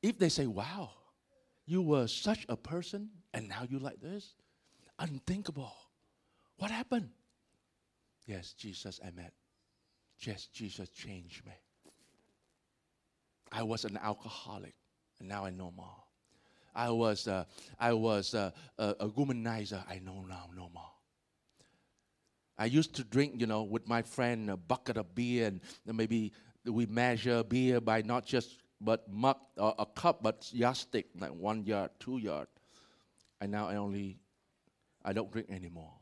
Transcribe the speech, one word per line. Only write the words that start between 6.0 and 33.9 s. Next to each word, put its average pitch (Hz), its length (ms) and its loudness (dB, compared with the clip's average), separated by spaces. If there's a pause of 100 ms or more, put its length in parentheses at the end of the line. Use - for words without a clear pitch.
What 208 140 -4
happened?" 226 400 -2 (1120)
"Yes, 92 280 -10
Jesus, 98 520 -10
I 90 60 -10
met. 87 200 -14 (920)
Yes, 104 260 -8
Jesus 98 420 -10
changed 87 560 -14
me. 90 80 -18 (2000)
I 110 100 -4
was 113 240 -2
an 101 120 -6
alcoholic, 104 760 -6 (460)
and 92 100 -14
now 98 160 -4
I 95 60 -4
no 92 180 -10
more. 92 340 -18 (720)
I 120 160 0
was, 113 380 4
uh, 95 180 0 (340)
I 120 140 6
was, 110 400 4
uh, 101 160 2 (300)
a, 104 220 2
a 117 80 0
womanizer. 113 760 0
I 95 120 -8
know 92 280 -10
now 90 280 -12
no 90 180 -12
more. 85 180 -16 (1700)
I 110 80 0
used 147 300 4
to 131 80 -2
drink, 123 340 4
you 117 80 2
know, 110 160 2
with 107 260 -2
my 117 140 2
friend 117 480 0
a 95 80 0
bucket 107 400 0
of 98 160 -4
beer, 120 320 2
and 95 160 -2 (240)
maybe 110 480 2 (320)
we 117 220 2
measure 120 560 4
beer 123 360 4
by 110 220 4
not 120 240 0
just, - 320 0 (240)
but 110 260 2
mug 117 300 4 (200)
or 107 200 4
a 104 80 0
cup, - 380 2
but 110 280 0
yardstick, 120 540 2 (140)
like 76 160 -6
one 104 300 -2
yard, 101 340 0
two 131 180 -6
yard. 85 300 -4 (920)
And 101 120 -4
now 104 160 0
I 95 80 -2
only, 101 420 -4 (880)